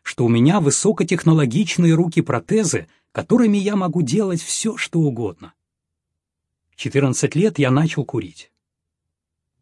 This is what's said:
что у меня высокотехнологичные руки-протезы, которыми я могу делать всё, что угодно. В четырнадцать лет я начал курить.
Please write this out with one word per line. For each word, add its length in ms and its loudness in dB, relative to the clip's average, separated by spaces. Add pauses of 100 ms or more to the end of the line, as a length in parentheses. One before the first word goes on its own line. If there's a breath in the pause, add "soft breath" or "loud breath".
что 220 -4
у 40 2
меня 320 4
высокотехнологичные 1300 2
руки-протезы, 920 -2 (260)
которыми 460 2
я 180 -2
могу 260 -2
делать 380 -2
всё, 360 -6
что 240 -4
угодно. 520 -4 (1160)
В 60 -20
четырнадцать 580 -2
лет 240 0
я 120 2
начал 340 0
курить. 460 -10 (1120)